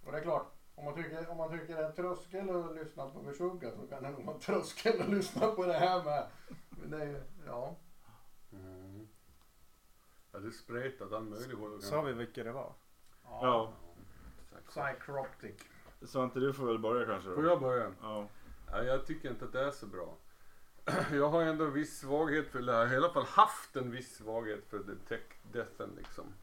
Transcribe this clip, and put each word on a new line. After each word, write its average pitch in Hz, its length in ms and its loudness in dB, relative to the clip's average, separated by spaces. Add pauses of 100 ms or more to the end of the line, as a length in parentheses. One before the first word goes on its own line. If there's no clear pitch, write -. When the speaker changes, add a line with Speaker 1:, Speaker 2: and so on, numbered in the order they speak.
Speaker 1:
Och 135 60 -10
det 147 60 -2
är 160 40 -2
klart, 165 300 0 (240)
om 143 100 -10
man 147 100 -4
tycker, 160 340 -6
om 170 80 -6
man 160 120 -2
tycker 165 260 -6
det 156 80 0
är 156 60 0
en 156 60 -8
tröskel 185 540 -4
att 165 260 0
lyssna 156 340 -8
på - 120 -12
Meshuggah 143 500 -2 (100)
så - 60 -10
kan 131 160 -8
det 139 80 -4
nog 139 140 -8
vara 156 100 -4
en - 60 -12
tröskel - 600 4
att - 80 2
lyssna - 380 4
på 180 180 2
det 175 80 4
här 180 300 6
med. 147 240 2 (420)
Men - 200 -10
det 151 120 -4
är 151 60 -2
ju, 143 140 -6 (240)
ja. 131 300 -6 (760)
Speaker 2:
Mm. 95 560 -14 (1200)
Ja, 98 80 -12
det 104 80 -8
är 117 40 -6
spretat 120 640 -6
all 110 100 -4
möjlig 113 320 -8
håll 104 180 -8
och 104 80 -12
Speaker 3:
Sa 101 140 -2
Speaker 2:
kanter. 147 180 2
Speaker 3:
vi 117 120 -4
vilka 117 180 -10
det 113 80 -4
var? 131 220 -8 (500)
Speaker 1:
Ja. - 180 -12
Speaker 4:
Ja. 117 320 4 (760)
Speaker 2:
Ja, - 120 -16
exakt. 139 360 -4
Speaker 1:
Psychroptic. - 560 -6 (460)
Speaker 4:
Svante, 127 380 0
du 135 140 4
får 135 120 -2
väl 113 140 4
börja 113 260 4
kanske 95 240 -2
då. - 60 -2
Speaker 2:
Får 156 100 4
jag 170 140 10
börja? 123 320 2 (100)
Speaker 4:
Ja. 107 260 -4 (440)
Speaker 2:
Ja, 110 120 2
jag 127 220 4
tycker 151 240 -2
inte 117 160 -6
att 113 80 -8
det 127 120 2
är 143 60 0
så 139 140 -10
bra. 87 320 -8 (680)
<clears throat> 160 260 2
Jag 143 180 6
har 165 140 6
ändå 160 220 4
en 143 80 0
viss 147 260 -2
svaghet 147 480 2
för 127 140 -4
det 123 120 2
här. 117 200 6
I 131 40 6
alla 170 160 6
fall 131 120 4
haft - 500 6
en 123 160 -2
viss 127 260 -10
svaghet 110 520 -2
för 104 100 -4
the 98 160 -6 (120)
tech 113 140 -2 (300)
deathen, 110 460 -4
liksom. - 280 -10 (180)